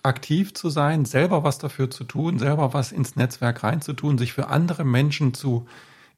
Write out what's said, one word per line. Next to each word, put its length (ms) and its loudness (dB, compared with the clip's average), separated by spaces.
aktiv 520 0
zu 160 -4
sein, 340 2
selber 400 2
was 140 0
dafür 300 -4
zu 140 -10
tun, 380 -2
selber 340 2
was 160 0
ins 240 -2
Netzwerk 480 -2
reinzutun, 560 0
sich 140 -2
für 160 -4
andere 360 0
Menschen 500 2
zu 320 -2